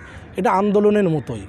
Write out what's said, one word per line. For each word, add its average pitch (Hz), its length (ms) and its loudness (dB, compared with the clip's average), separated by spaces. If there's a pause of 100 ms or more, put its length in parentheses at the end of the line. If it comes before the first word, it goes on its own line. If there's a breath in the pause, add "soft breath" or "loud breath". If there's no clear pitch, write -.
(380 loud breath)
এটা 208 140 2
আন্দোলনের 208 580 2
মতোই। 127 400 -4